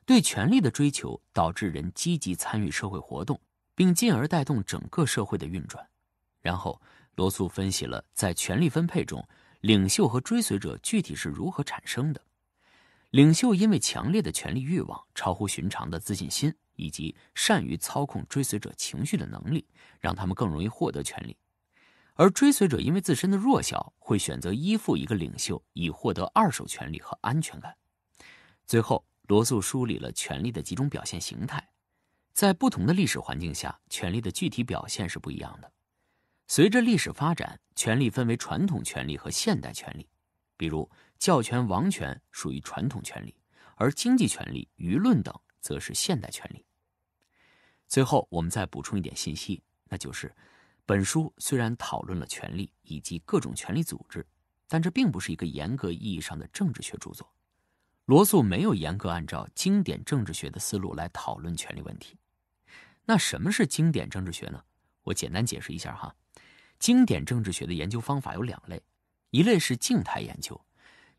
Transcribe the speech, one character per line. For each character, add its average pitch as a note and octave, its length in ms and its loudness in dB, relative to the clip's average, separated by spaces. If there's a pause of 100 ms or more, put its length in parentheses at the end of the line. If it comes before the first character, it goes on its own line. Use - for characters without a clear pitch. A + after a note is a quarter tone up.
对 B3+ 160 8
权 C3+ 300 2
力 B3+ 100 6
的 C3+ 100 4
追 D3 200 2
求 - 280 -6 (140)
导 E2 180 4
致 F#2+ 200 -2
人 D2+ 240 -4
积 E3+ 240 0
极 F#2 160 -4
参 - 260 -4
与 F#2 100 0
社 G2+ 180 -4
会 F#2+ 100 -6
活 C#2+ 260 -8
动， - 160 -4 (340)
并 F#3 200 6
进 A3+ 180 4
而 C3 160 2
带 D#3 160 2
动 B2 180 0
整 - 160 -6 (100)
个 D#3+ 180 2
社 A2 180 0
会 F#2+ 140 -2
的 D2 80 -8
运 E2+ 200 -6
转。 - 220 -16 (540)
然 F2 120 0
后， - 260 -6 (340)
罗 F#2 160 2
素 F#2+ 180 -2
分 F#2+ 240 -2
析 - 140 -4
了 A#1+ 260 -6
在 F2+ 220 0
权 - 260 -2
力 E3+ 80 4
分 E3 180 0
配 E3+ 180 -2
中， - 220 -8 (340)
领 G2 280 6
袖 F#3+ 180 4
和 A#2+ 140 0
追 A#3 220 0
随 - 160 0
者 C2+ 240 -8
具 A3 180 0
体 - 140 -6
是 C#2+ 140 -6
如 E2+ 220 -4
何 D3 140 -4
产 - 200 -8
生 C#3+ 280 -2
的。 - 80 -10 (880)
领 C#3+ 220 10
袖 A3+ 220 6
因 G#3 160 6
为 E3+ 80 6
强 A#2 340 -2
烈 G#3+ 80 2
的 - 100 -2
权 - 240 -4
力 C3 80 -2
欲 D#3 180 -2
望、 - 240 -8 (100)
超 - 180 -2
乎 G2+ 160 -2
寻 F2 220 -4
常 - 180 -6
的 E2 100 -4
自 - 160 -4
信 - 140 -6
心 D3 240 -2 (220)
以 D#2+ 160 -8
及 - 260 -8 (180)
善 E3+ 300 2
于 B1 120 -4
操 - 280 -4
控 - 240 -6
追 C#3 140 0
随 G#2 160 -2
者 - 180 -10
情 E2+ 300 -6
绪 G#3 100 0
的 B2+ 80 -4
能 G#1 300 -6
力， - 100 -2 (360)
让 E2+ 140 0
他 F#2 120 -6
们 F#2+ 80 0
更 A#2 160 0
容 D2+ 100 -4
易 F#2+ 60 -2
获 - 240 -4
得 C#2+ 120 -4
权 - 240 -10
力。 A1+ 100 -16 (800)
而 F3 160 8
追 C#4 220 6
随 G3+ 160 4
者 A#2+ 100 2
因 C#3 140 0
为 F#3+ 80 2
自 E3+ 140 2
身 F#3 160 2
的 G3 60 4
弱 A#3 260 2
小， - 360 -4
会 G#2+ 200 2
选 C2 220 -4
择 F2 120 -2
依 E3+ 240 0
附 C#3+ 200 0
一 C#2 100 -2
个 A2+ 80 -2
领 D#2 240 -4
袖， - 240 -4 (100)
以 E2 160 -2
获 G2+ 240 -2
得 F2 120 -2 (100)
二 G#3 160 6
手 - 160 -6
权 C2+ 260 -8
力 D#2 80 -8
和 - 220 -12
安 C3+ 180 2
全 - 200 -6
感。 - 160 -14 (880)
最 A#2 140 4
后， - 260 0 (220)
罗 G#2 160 8
素 A2+ 180 2
梳 B2+ 240 -2
理 G#2+ 120 -2
了 A#1+ 140 -8
权 - 300 -6
力 A#2 100 -2
的 E2 80 -6
几 - 140 -8
种 C#3 160 -2
表 - 140 -6
现 - 160 -8
形 D#2+ 260 -6
态。 - 240 -10 (600)
在 G3 200 4
不 C4 160 2
同 - 160 0
的 C3+ 80 4
历 F#3 140 4
史 - 120 -2
环 B1+ 200 -8
境 E2 160 -6
下， - 340 -10
权 - 240 -4
力 A2+ 80 -2
的 F#2 100 -4
具 D#3 200 -2
体 A#2+ 120 -2
表 G#2+ 240 -6
现 F2+ 220 -4
是 - 100 -8
不 - 120 -10
一 C#2 60 -8
样 - 260 -12
的。 - 100 -20 (760)
随 F3 220 6
着 A#3+ 120 4
历 A3+ 180 4
史 - 140 -2
发 D#3+ 220 0
展， - 240 -6 (160)
权 A2+ 240 2
力 B2+ 120 4
分 B2 160 0
为 A#2 100 2
传 D#3 300 -2
统 C3+ 160 -2
权 - 260 -6
力 D2 80 -4
和 - 140 -10
现 - 300 0
代 B1+ 120 -10
权 - 240 -12
力。 - 120 -16 (480)
比 E2 100 -4
如， D#2 220 -2 (300)
教 D3+ 240 4
权、 A#2+ 240 0
王 G#2+ 240 0
权 - 300 -6 (100)
属 - 220 -8
于 C#2+ 80 -6
传 F2 280 -6
统 - 140 -6
权 - 240 -12
力， G#1 80 -20 (400)
而 A#2+ 160 2
经 B3 260 4
济 G3+ 120 4
权 - 240 -6
力、 B1+ 240 -8
舆 F2 200 0
论 G3 240 4
等 - 140 -6 (260)
则 D2 200 -6
是 - 120 -8
现 D#3 280 -2
代 - 100 -10
权 - 240 -12
力。 - 100 -20 (1200)
最 C3+ 160 4
后， - 260 2
我 E2+ 100 -2
们 E2 80 -2
再 G2 180 -2
补 - 140 -10
充 G2+ 160 -6
一 F#2+ 60 -2
点 - 140 -10
信 - 180 -6
息， - 280 -8 (260)
那 - 80 -8
就 C2 160 -12
是 - 200 -12 (540)
本 G2 180 4
书 D#3 340 0
虽 - 200 -2
然 A#2 180 0
讨 - 260 -6
论 F2+ 180 -6
了 C2+ 60 -6
权 - 300 -10
力 F#2+ 140 -8 (120)
以 D2+ 180 -10
及 F2 200 -8
各 - 200 0
种 A#1 140 -6
权 - 200 -8
力 D#3+ 80 0
组 - 260 -10
织， - 160 -10 (440)
但 D#3+ 120 0
这 E3 100 0
并 B3 200 2
不 A2 80 -2
是 F#2 140 -6
一 D#2+ 40 -4
个 F2 100 -4
严 D2+ 280 -4
格 G2+ 160 -4
意 F2 60 -4
义 G2 240 -6
上 D#2+ 180 -8
的 - 100 -10
政 F3 240 -2
治 - 100 -12
学 - 160 -12
著 - 120 -14
作。 - 180 -18 (760)
罗 C#3+ 180 10
素 G3+ 200 6
没 G2+ 200 2
有 G3 120 2
严 D#2+ 220 -2
格 G#2 120 -6
按 E2+ 180 -4
照 A#1 280 -8
经 G3 280 2
典 - 220 -4
政 B2+ 200 0
治 D#2 80 -6
学 - 180 -8
的 - 100 -10
思 - 160 -4
路 F#2 180 -4
来 E2 140 -6
讨 - 300 -8
论 E2 180 -6
权 - 180 -8
力 - 60 -10
问 - 180 -12
题。 - 200 -20 (880)
那 A3+ 120 6
什 - 220 0
么 - 100 0
是 G#3 160 2
经 D#3+ 240 2
典 G2+ 180 -2
政 F#2+ 180 -6
治 E2 60 -6
学 - 180 -12
呢？ C#2 120 -12 (400)
我 - 100 -4
简 C#2 200 -4
单 G2+ 120 0
解 - 140 -4
释 - 140 -10
一 E2+ 60 -8
下 C2 180 -10
哈。 - 180 -12 (640)
经 B3 260 8
典 D#2+ 200 4
政 A#2+ 180 0
治 G2 80 -2
学 - 160 -4
的 E2+ 60 -4
研 E2 160 -2
究 A2+ 100 -2
方 C#3 220 -2
法 - 140 -6
有 G2 80 -6
两 - 240 -8
类， E2+ 160 -12 (480)
一 C3 120 6
类 G#3+ 160 6
是 B2+ 180 0
静 F#3 260 0
态 - 180 -6
研 A2+ 200 -10
究， - 200 -12 (580)